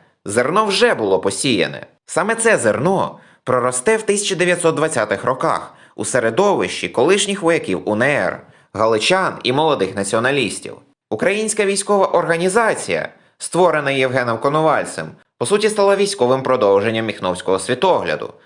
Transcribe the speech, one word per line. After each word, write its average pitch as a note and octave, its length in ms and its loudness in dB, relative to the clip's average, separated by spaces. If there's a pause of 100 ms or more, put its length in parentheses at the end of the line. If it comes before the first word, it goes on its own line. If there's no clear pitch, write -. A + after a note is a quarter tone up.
(260)
зерно D3 400 0
вже G3+ 280 2
було G2 260 2
посіяне. F#2+ 640 -2 (200)
Саме G3+ 300 -2
це A3 220 2
зерно C#3+ 640 0 (240)
проросте B2+ 540 0
в A3 40 -4
тисяча G3+ 340 -2
дев'ятсот E3+ 400 2
двадцятих C3 480 -2
роках B2+ 500 -2 (220)
у - 100 -6
середовищі A#2 840 0
колишніх G3 520 0
вояків D3+ 440 0
унр, G#2+ 540 0 (340)
галичан A2+ 600 2 (100)
і B2 100 0
молодих C3+ 420 0
націоналістів. A#2 800 -2 (340)
Українська G#3 560 -2
військова G3 400 0
організація, E3+ 1040 0 (280)
створена D#3 540 0
Євгеном B2+ 460 0
Коновальцем, C3 720 0 (260)
по A#2+ 80 -4
суті G#3 240 2
стала G3+ 260 2
військовим C3+ 480 0
продовженням A2 600 2
міхновського F#2 540 -2
світогляду. A#2+ 720 -2 (120)